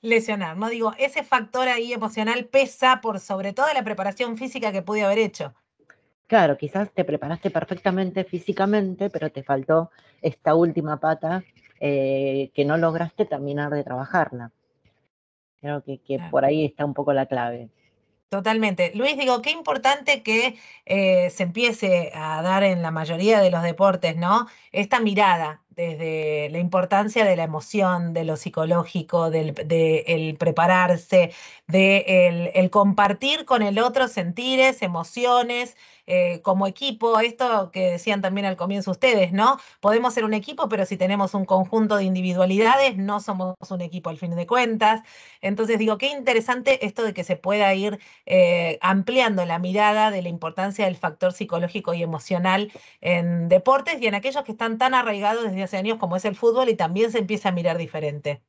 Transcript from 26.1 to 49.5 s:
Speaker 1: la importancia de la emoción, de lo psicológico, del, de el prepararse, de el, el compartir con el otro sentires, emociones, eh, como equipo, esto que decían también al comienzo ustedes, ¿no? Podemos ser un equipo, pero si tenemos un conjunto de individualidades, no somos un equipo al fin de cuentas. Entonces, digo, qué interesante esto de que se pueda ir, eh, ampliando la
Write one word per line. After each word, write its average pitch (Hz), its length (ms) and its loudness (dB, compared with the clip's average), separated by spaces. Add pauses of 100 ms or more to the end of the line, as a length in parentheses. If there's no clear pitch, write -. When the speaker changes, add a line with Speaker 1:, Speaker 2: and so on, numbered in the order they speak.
Speaker 1:
la 165 80 -6
importancia 196 680 0
de 190 100 4
la 165 80 -2
emoción, 170 680 -2
de 165 100 -2
lo 156 140 -4
psicológico, 165 920 -2
del, 156 240 -2
de 160 540 2
el 160 300 -2
prepararse, 175 960 2 (340)
de 190 400 4
el, 180 480 4
el 185 140 4
compartir 202 760 2
con 240 160 2
el 202 180 0
otro 247 280 2
sentires, 254 760 0
emociones, 240 920 -2 (320)
eh, 175 360 0
como 196 240 2
equipo, 226 520 0
esto 226 520 0
que 185 200 0
decían 196 300 -4
también 196 240 -2
al 190 100 -4
comienzo 190 360 -4
ustedes, 190 420 2
¿no? 233 240 2 (240)
Podemos 226 320 2
ser 233 100 -2
un 220 120 0
equipo, 262 340 -4
pero 196 160 0
si 190 120 -8
tenemos 196 360 0
un 190 120 -2
conjunto 208 520 2
de 196 60 0
individualidades, 190 920 2
no 202 240 -2
somos 185 360 -6 (140)
un 180 120 -6
equipo 170 300 -8
al 156 60 -12
fin 170 180 -6
de 170 120 -4
cuentas. 220 540 2 (400)
Entonces, 214 380 -2
digo, 214 180 0
qué 247 140 -2
interesante 247 760 0
esto 208 180 -4
de 208 100 -2
que 180 100 -6
se 180 120 -2
pueda 196 380 2
ir, 202 260 -2 (280)
eh, 175 540 4
ampliando 196 640 2
la 170 140 -2